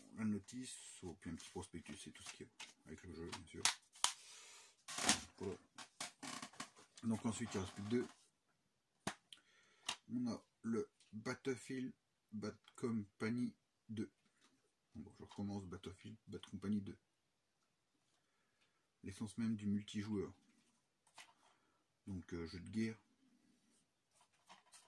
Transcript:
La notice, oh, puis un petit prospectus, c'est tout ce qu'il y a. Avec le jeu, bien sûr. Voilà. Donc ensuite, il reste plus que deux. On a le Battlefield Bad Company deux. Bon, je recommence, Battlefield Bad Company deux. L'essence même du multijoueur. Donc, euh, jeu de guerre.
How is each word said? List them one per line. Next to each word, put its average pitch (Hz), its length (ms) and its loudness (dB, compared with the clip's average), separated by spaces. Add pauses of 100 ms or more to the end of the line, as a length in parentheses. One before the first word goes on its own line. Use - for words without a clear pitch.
(160)
La 110 100 2
notice, 107 800 0
oh, 82 180 -4
puis 85 80 -4
un 80 60 0
petit - 160 -8
prospectus, 82 520 -6
c'est 80 60 -8
tout - 140 -12
ce - 100 -8
qu'il - 140 -10
y - 20 -20
a. - 20 -20 (360)
Avec 78 160 -10
le 87 100 -8
jeu, 82 160 -4
bien - 160 -6
sûr. - 160 -6 (1800)
Voilà. 95 180 -2 (1500)
Donc 113 240 4
ensuite, 107 260 0
il 101 60 4
reste 92 140 0
plus 101 100 -6
que 104 60 -2
deux. 120 180 6 (2000)
On 123 200 4
a 92 120 -2 (200)
le 113 260 4 (220)
Battlefield 127 800 0 (400)
Bad 104 240 -2 (200)
Company 113 800 2 (320)
deux. 110 240 0 (800)
Bon, - 240 -8
je 104 60 -12
recommence, 101 420 -2
Battlefield 95 520 -8 (100)
Bad - 180 -8
Company 101 360 2
deux. 95 160 -6 (2000)
L'essence 101 380 -4
même 113 160 4
du 104 100 -2
multijoueur. 101 640 2 (1700)
Donc, 90 280 -4
euh, 85 120 0
jeu 85 140 -6
de 92 100 -8
guerre. 110 280 2 (1900)